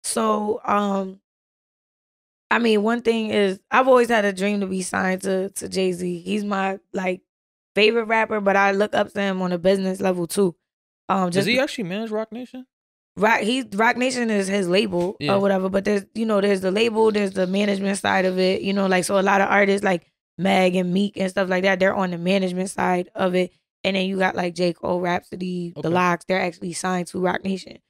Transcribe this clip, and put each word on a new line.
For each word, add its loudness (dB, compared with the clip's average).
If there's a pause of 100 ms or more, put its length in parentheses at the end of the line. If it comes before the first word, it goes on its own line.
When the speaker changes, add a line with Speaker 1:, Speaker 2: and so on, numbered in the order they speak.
Speaker 1:
So, -2
um, -2 (1300)
I 2
mean, 2
one 0
thing 0
is 0 (120)
I've 4
always 6
had 2
a 0
dream -2
to -4
be -4
signed -2
to, -2
to -10
Jay-Z. -2
He's -4
my, -4 (140)
like, -4 (520)
favorite 4
rapper, 0
but 2
I 4
look 0
up 0
to -6
him -2
on -2
a -2
business 0
level -2
too. 0 (540)
Um, 0
Speaker 2:
Does -4 (100)
Speaker 1:
just 0
Speaker 2:
he 2
actually -2
manage -6
Roc -6
Nation? -14 (500)
Speaker 1:
Roc, 4
he, 0 (100)
Roc 2
Nation -2
is 0
his 0
label 0
Speaker 2:
Yeah. 2
Speaker 1:
or 4
whatever, 2
but 0
there's, 0
you -2
know, 2
there's 2
the 0
label, 2
there's 0
the 0
management 0
side 2
of 0
it, 2
you -2
know, 0
like, 2
so 2
a 4
lot 4
of 2
artists 4
like 0 (320)
Meg 2
and 0
Meek 0
and -2
stuff -2
like 0
that, 2
they're 2
on -2
the -6
management -2
side -2
of 0
it. 0 (320)
And 0
then 0
you -4
got, 0
like, -4
J. 0
Cole, -4
Rhapsody, -6
The -12
Speaker 2:
Okay. -4
Speaker 1:
Lox, 0
they're 0
actually -6
signed -4
to -8
Roc -2
Nation. -8 (100)